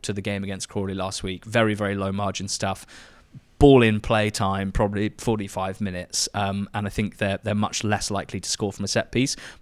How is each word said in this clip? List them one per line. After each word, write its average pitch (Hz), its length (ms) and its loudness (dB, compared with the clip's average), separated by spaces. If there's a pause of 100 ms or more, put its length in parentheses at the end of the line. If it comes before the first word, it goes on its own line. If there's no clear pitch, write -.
to - 100 -4
the 101 80 -8
game 101 220 -4
against 95 260 -8
Crawley 98 260 -4
last 95 280 -4
week. 92 220 -6
Very, 110 300 4
very 101 200 0
low 98 160 0
margin 98 380 -4
stuff. - 380 -4 (720)
Ball 135 240 10
in 107 160 4
play 107 280 2
time, 98 440 -2
probably 104 460 0
forty-five 98 640 -4
minutes, 90 540 -4
um, 101 400 -2
and 104 140 -2
I - 20 -8
think 104 280 -4
they're, 98 260 0
they're 104 100 0
much 104 300 -2
less 104 260 0
likely 98 300 -6
to - 100 -6
score 101 220 -4
from 101 120 -8
a 98 40 -4
set - 240 -2
piece. 131 240 0 (260)